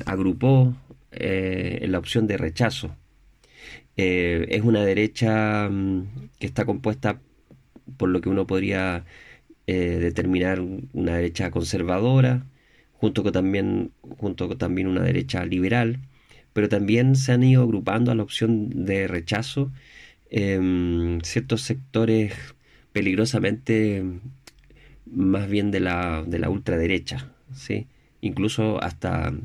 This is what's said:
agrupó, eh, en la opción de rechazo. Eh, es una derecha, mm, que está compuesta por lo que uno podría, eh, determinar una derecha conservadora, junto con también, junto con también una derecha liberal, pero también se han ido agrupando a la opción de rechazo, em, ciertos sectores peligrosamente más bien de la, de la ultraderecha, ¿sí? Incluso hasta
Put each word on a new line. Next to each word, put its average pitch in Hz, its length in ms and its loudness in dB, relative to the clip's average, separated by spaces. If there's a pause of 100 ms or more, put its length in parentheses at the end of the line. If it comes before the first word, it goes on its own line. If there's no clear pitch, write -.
agrupó, 123 680 4 (360)
eh, 92 680 -4
en 92 100 -2
la 90 80 0
opción 110 280 0
de 101 100 0
rechazo. 95 580 -2 (1000)
Eh, 90 540 0
es 107 120 0
una 107 220 4
derecha, 107 840 2
mm, 98 600 -4 (100)
que - 80 -8
está - 180 -2
compuesta 107 540 -2 (800)
por 92 120 0
lo 92 120 2
que 95 80 -4
uno 95 180 0
podría, 95 580 -2 (640)
eh, 87 340 0
determinar 90 600 0 (320)
una 85 240 -2
derecha 85 340 -2
conservadora, 107 960 2 (480)
junto 107 300 0
con 101 100 0
también, 98 580 0 (280)
junto 92 280 -4
con 92 100 -6
también 92 300 -2
una 92 160 0
derecha 90 420 -2
liberal, 113 560 0 (520)
pero 104 160 2
también 113 460 4
se 131 180 2
han 123 100 4
ido 131 200 8
agrupando 113 480 2
a 120 40 2
la 110 80 2
opción 107 640 0
de 98 220 0
rechazo, 104 640 -2 (580)
em, 90 920 0
ciertos - 400 -4
sectores 110 720 0 (600)
peligrosamente 104 1120 0 (1000)
más 98 440 0
bien 101 220 2
de 95 80 0
la, 87 480 -2
de 85 120 -2
la 87 100 0
ultraderecha, 90 840 -2 (220)
¿sí? - 340 -8 (340)
Incluso 107 600 0
hasta 85 500 -2 (120)